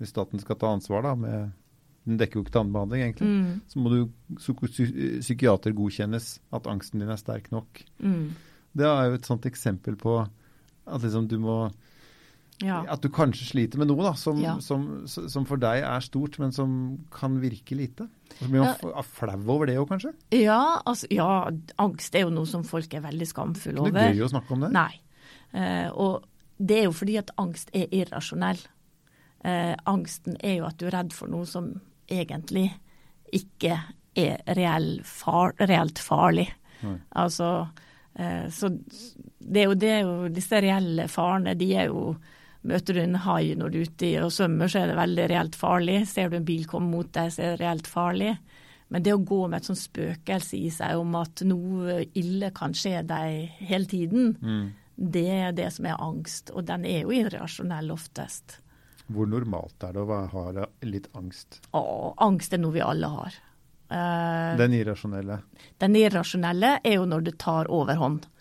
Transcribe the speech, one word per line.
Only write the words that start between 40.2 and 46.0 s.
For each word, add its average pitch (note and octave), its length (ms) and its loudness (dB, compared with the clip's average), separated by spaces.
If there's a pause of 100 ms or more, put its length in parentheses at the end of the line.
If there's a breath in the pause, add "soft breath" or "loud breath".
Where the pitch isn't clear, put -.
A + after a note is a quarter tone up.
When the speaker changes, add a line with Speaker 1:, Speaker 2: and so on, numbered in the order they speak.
Speaker 2:
disse F#3 340 2
reelle F#3 460 2
farene, F3+ 500 2
de F#3 160 2
er F#3+ 160 2
jo - 220 -2 (520 loud breath)
Møter F#3 300 0
du F3 80 2
en F3+ 120 0
hai F3 400 0
når D#3+ 180 -4
du D#3+ 80 -2
er E3 80 -2
ute F3 180 -4
i E3 120 2
og E3+ 120 0
svømmer, E3 400 2
så F#3+ 120 2
er F3 40 2
det D#3+ 100 0
veldig E3+ 340 2
reelt E3 260 0
farlig. F3+ 500 2